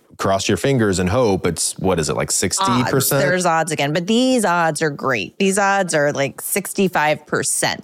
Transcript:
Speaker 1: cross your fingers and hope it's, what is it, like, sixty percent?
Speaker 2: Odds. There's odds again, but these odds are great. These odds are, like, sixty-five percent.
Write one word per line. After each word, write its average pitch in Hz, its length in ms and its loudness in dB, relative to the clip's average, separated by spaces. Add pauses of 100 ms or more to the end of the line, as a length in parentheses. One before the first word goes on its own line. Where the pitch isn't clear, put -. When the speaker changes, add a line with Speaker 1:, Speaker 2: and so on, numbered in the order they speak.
(180)
Speaker 1:
cross 98 320 0
your - 80 2
fingers 113 420 0
and 92 100 0
hope 101 380 0
it's, - 320 -4
what 92 180 0
is 78 120 -2
it, - 60 -2
like, - 140 -4
sixty 190 540 0
percent? 139 380 0
Speaker 2:
Odds. 143 80 2
There's 180 160 0
odds 160 260 2
again, 147 220 -2
but 175 140 -2
these 247 360 2
odds 170 380 2
are 160 80 0
great. 127 480 -4
These 196 200 2
odds 196 360 2
are, 147 180 2
like, 139 300 -4
sixty-five 165 840 0
percent. - 580 -2